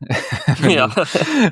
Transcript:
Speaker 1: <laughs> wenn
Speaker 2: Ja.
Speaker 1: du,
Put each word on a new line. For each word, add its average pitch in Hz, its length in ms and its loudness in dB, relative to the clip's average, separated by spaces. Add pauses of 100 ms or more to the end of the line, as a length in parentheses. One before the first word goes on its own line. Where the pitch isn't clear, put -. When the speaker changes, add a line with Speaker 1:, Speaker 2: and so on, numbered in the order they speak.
Speaker 1:
<laughs> - 600 -4
wenn 185 100 4
Speaker 2:
Ja. 139 180 2
Speaker 1:
du, 156 160 -2 (480)